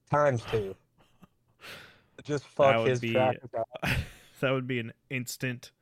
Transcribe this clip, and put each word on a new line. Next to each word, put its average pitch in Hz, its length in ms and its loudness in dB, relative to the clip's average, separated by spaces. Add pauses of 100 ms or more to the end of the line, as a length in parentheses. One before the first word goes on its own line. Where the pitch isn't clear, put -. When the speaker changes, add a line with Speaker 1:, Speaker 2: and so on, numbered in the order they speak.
(100)
Speaker 1:
times 143 400 4
two. 98 240 -2 (760)
Speaker 2:
<laughs> - 760 -20
Speaker 1:
Just 147 200 -4
Speaker 2:
That - 60 -20
Speaker 1:
fuck 135 280 6
Speaker 2:
would 113 120 2
Speaker 1:
his 123 100 0
Speaker 2:
be, 117 120 -2
Speaker 1:
track 127 240 2 (160)
record. 113 140 -4 (560)
Speaker 2:
<laughs> - 180 -20
that 131 100 0
would 131 160 -2
be 127 140 -4
an 113 120 -10 (180)
instant 123 720 -8